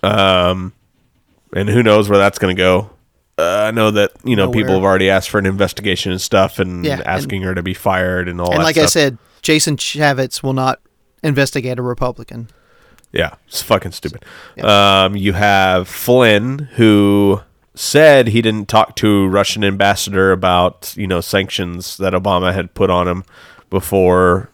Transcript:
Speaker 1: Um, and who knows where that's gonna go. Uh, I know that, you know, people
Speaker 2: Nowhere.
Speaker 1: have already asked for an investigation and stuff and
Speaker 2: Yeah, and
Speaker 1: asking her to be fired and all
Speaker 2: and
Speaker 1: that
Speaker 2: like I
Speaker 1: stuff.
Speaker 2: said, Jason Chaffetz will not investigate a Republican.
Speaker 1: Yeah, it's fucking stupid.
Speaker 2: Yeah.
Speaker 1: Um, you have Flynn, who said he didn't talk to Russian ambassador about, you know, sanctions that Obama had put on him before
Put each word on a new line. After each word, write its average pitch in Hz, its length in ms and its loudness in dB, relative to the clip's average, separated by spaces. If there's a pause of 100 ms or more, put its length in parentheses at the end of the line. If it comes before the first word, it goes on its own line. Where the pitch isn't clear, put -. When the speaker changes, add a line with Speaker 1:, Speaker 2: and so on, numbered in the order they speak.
Speaker 1:
Um, 92 680 2 (800)
and 98 140 -2
who 117 140 2
knows 107 260 4
where 101 80 4
that's 98 220 2
gonna 92 160 0
go. 92 340 0 (480)
Uh, 92 300 0
I 110 40 -4
know 110 200 0
that, 101 200 0 (120)
you 123 120 -2
know, 98 140 2
people 110 200 -2
Speaker 2:
Nowhere. 95 80 2
Speaker 1:
have 92 60 0
already 95 260 2
asked 95 200 0
for 107 100 -2
an 98 60 -4
investigation 98 680 -4
and 92 100 -6
stuff - 380 0
and 90 260 -4
Speaker 2:
Yeah, 147 80 -4
and - 140 -8
Speaker 1:
asking 98 360 -6
her 92 120 -4
to 90 80 -6
be 92 100 -6
fired 92 560 -2
and 87 100 -10
all 87 120 -2
Speaker 2:
and 87 100 0
Speaker 1:
that - 20 0
Speaker 2:
like 160 140 0
I - 40 2
Speaker 1:
stuff. 151 100 2
Speaker 2:
said, 139 260 0 (240)
Jason 156 360 0
Chaffetz 139 680 -4
will 131 100 -2
not 131 260 -2 (440)
investigate 135 560 -2
a - 20 -6
Republican. 123 680 -8 (600)
Speaker 1:
Yeah, - 240 -4 (120)
it's - 140 -10
fucking 95 320 -2
stupid. - 300 -14 (340)
Speaker 2:
Yeah. 101 480 4
Speaker 1:
Um, 98 100 -2
you 98 180 -2
have 95 540 2
Flynn, 123 720 2 (160)
who 101 680 4 (320)
said 143 540 4
he 113 140 0
didn't 110 260 -2
talk - 300 2
to 101 300 2
Russian 101 360 -2
ambassador 98 680 0
about, 90 680 0
you 98 100 -6
know, 90 140 -2
sanctions 90 760 -6
that 95 160 -4
Obama 92 400 0
had 90 200 -6
put 95 160 0
on 90 180 0
him 90 160 -4 (460)
before 92 840 2